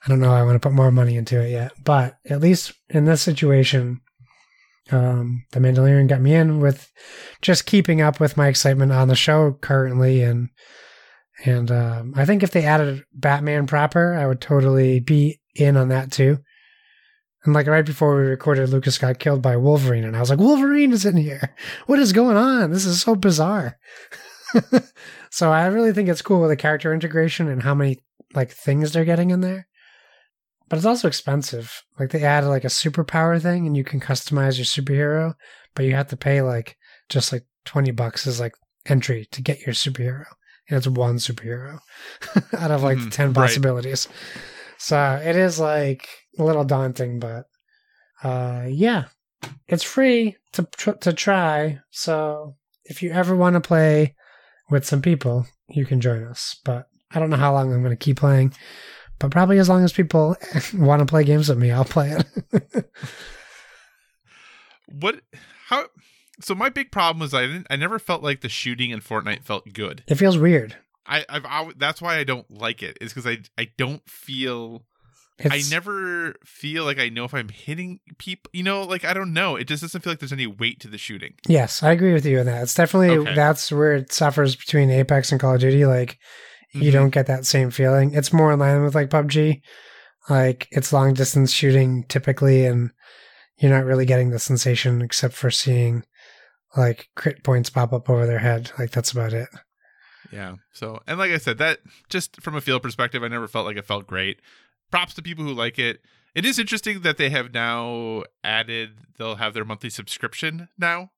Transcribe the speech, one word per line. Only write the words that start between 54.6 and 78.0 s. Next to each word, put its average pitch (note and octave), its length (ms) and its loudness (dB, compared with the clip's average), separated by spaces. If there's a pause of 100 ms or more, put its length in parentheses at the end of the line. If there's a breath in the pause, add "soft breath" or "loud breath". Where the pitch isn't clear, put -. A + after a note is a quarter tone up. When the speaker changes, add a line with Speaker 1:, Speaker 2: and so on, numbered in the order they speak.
Speaker 1:
with C#3+ 160 0
some C#3 160 0
people, B2+ 440 0 (220)
you C#3 180 -2
can B2+ 140 0
join A#2 240 -2
us. - 400 -12
But B2 240 -6 (260)
I E3 60 -2
don't D#3+ 100 0
know D3+ 60 0
how C#3+ 160 2
long C3+ 220 0
I'm B2 100 0
gonna A#2+ 140 -2
keep C3+ 200 0
playing, C3+ 360 4 (680 loud breath)
but C#3 100 -2
probably F#3 300 4
as F#3 80 6
long F#3 160 6
as F3 80 4
people D#3+ 460 2 (180)
<laughs> - 180 -4
wanna D3 320 4
play D#3 200 2
games D3 240 2
with B2+ 80 2
me, A#2+ 140 2
I'll A#2+ 120 2
play C#3+ 280 0
it. - 840 -4
<laughs> - 0 - (1900 loud breath)
Speaker 2:
What, D#3+ 340 -6 (460 loud breath)
how, C4+ 180 -2 (560 soft breath)
so G3 120 -8
my A#3 160 -2
big C4+ 220 -8
problem E3 300 -2
was C#3 120 -6
I B2+ 140 0
didn't, E3+ 220 -10
I C3+ 60 -4
never F3+ 240 -4
felt D#3+ 240 -6
like C#3+ 180 -4
the A#2 80 -10
shooting B2 420 -6
in A2 80 -10
Fortnite G#2 440 -6
felt G#2 300 -10
good. G#2+ 340 -12
Speaker 1:
It D3 80 0
feels F#3 220 2
weird. D3 380 2 (300)
Speaker 2:
I, D3+ 240 -4
I've D3 140 -10
alw-, D3+ 340 -8
that's C#3+ 240 -6
why E3+ 160 -4
I D3+ 60 -4
don't C3 280 -8
like G#2+ 320 -10
it, E2+ 180 -14
is A#2 120 -14
'cause B2 120 -14
I, A#2 140 -6 (180)
I A2+ 200 -8
don't C3 320 -8
feel, B2 760 -10 (560)
Speaker 1:
It's C#3+ 320 -2
Speaker 2:
I - 20 -2
never F3+ 640 -8 (100)
feel D#3 380 -8
like C#3 160 -4
I B2 100 -2
know A#2+ 140 -8
if B2 100 -12
I'm A#2+ 160 -8
hitting F3+ 520 -14 (160)